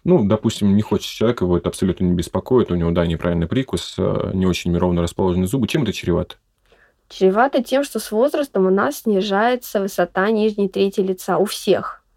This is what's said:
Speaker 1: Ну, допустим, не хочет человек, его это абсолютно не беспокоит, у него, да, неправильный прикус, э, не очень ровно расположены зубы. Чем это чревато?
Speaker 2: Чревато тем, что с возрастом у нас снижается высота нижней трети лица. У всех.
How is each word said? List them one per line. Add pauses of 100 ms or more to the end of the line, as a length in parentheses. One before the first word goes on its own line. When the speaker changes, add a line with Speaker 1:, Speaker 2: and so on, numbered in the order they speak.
Speaker 1:
Ну,
допустим,
не
хочет
человек,
его
это
абсолютно
не
беспокоит,
у
него,
да,
неправильный
прикус,
э,
не
очень
ровно
расположены
зубы.
Чем
это
чревато? (760)
Speaker 2:
Чревато
тем,
что
с
возрастом
у
нас
снижается
высота
нижней
трети
лица.
У
всех. (140)